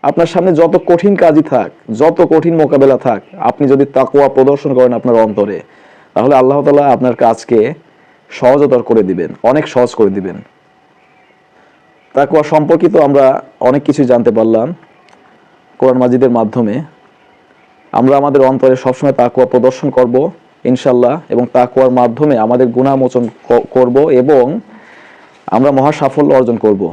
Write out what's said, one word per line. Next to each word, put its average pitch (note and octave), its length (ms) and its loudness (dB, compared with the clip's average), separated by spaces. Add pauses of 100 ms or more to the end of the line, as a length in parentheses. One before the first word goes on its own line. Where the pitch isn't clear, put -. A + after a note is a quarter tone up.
আপনার E3 280 0
সামনে F#3 180 0 (100)
যত E3 140 2 (160)
কঠিন F3 220 2 (100)
কাজই D#3 200 2 (100)
থাক, A2 180 -2 (300)
যত E3 180 0 (140)
কঠিন E3 300 0
মোকাবেলা C#3 340 2 (100)
থাক, A2 140 -2 (280)
আপনি C#3+ 240 -2
যদি C#3+ 120 2 (120)
তাকওয়া C3+ 320 2
প্রদর্শন C#3 460 0
করেন B2 240 2
আপনার A#2+ 180 0 (100)
অন্তরে, G2+ 320 -4 (560)
তাহলে C3 260 0
আল্লাহ C3+ 220 2
তাআলা C#3+ 220 2 (100)
আপনার B2 200 -2 (100)
কাজকে A#2 340 0 (720)
সহজতর B2+ 580 0
করে A2+ 140 2
দিবেন, F2 280 -4 (200)
অনেক D3 140 0 (100)
সহজ B2 240 0
করে G#2 180 2
দিবেন। F#2+ 200 -10 (1800)
তাকওয়া C#3+ 280 0 (100)
সম্পর্কিত D#3 440 0
আমরা C#3+ 460 2 (180)
অনেক C#3 260 0
কিছুই C#3+ 260 -2
জানতে A#2+ 260 2
পারলাম A2+ 300 0 (1120)
কোরআন B2+ 220 2
মাজিদের B2 360 2
মাধ্যমে। A2 360 -4 (1160)
আমরা C3 280 2
আমাদের C#3 300 0
অন্তরে C3 340 0
সবসময় C3 280 -2
তাকওয়া B2 400 0
প্রদর্শন B2+ 380 0
করব B2+ 400 0 (340)
ইনশাল্লাহ, B2 560 0 (120)
এবং A#2+ 200 0
তাকওয়ার B2+ 380 0
মাধ্যমে B2 480 0
আমাদের B2 280 0 (100)
গুনাহ C3+ 200 0
মোচন B2+ 280 -2 (240)
ক-, A#2+ 180 2 (100)
করব B2+ 200 2 (260)
এবং C3+ 220 2 (1000)
আমরা C3 300 0
মহা C#3 160 0
সাফল্য D3 460 -2
অর্জন A#2 260 -2
করব। G2+ 180 0 (100)